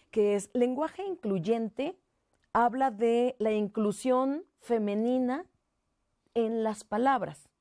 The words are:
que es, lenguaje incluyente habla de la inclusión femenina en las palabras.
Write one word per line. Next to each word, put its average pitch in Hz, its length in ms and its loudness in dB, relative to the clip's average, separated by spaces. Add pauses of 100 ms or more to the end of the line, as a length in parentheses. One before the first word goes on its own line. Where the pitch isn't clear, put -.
que 208 260 2
es, 196 180 -4
lenguaje 254 520 -2
incluyente 226 920 -4 (520)
habla 233 380 2
de 233 480 2
la 220 140 0
inclusión 220 920 0 (160)
femenina 240 840 0 (880)
en 226 300 0
las 214 200 -4
palabras. 226 640 -2 (140)